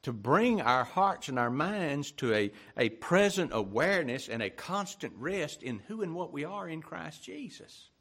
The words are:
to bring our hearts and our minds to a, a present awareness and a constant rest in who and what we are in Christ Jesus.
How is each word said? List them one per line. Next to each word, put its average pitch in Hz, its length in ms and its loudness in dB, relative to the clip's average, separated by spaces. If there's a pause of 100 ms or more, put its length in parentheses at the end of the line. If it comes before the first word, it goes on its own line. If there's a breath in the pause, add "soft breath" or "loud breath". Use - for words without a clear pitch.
to 135 100 -4
bring 175 480 4
our 123 240 4
hearts 190 440 2
and 131 100 0
our 120 120 4
minds 147 640 0
to 120 200 0
a, 104 200 2 (240 loud breath)
a 120 120 4
present 190 640 2
awareness 123 760 0
and 113 140 -2
a 98 80 0
constant 180 680 -6
rest 156 460 -6
in 113 260 -6
who 220 140 -6
and 165 120 -4
what 175 180 -6
we 147 120 -6
are 190 240 -8
in 160 140 -8
Christ 165 420 -12
Jesus. - 640 -16 (120)